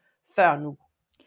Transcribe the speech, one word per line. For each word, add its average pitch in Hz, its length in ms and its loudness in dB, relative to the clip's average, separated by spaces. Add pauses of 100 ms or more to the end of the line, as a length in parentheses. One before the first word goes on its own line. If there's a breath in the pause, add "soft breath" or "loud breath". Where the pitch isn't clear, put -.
(360)
før 165 240 2
nu. 147 180 -12 (500)